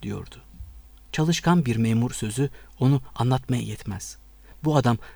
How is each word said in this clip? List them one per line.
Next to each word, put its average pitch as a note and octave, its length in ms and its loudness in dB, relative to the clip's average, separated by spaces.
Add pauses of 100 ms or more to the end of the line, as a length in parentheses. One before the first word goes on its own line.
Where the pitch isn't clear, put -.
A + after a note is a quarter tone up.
diyordu. - 400 -8 (720)
Çalışkan E3 520 4
bir A#2 120 0
memur A2+ 340 2
sözü A#2+ 400 -2 (280)
onu C3 240 4 (120)
anlatmaya B2+ 480 0
yetmez. G#2+ 540 -8 (480)
Bu D3+ 120 4
adam A#2+ 220 4 (180)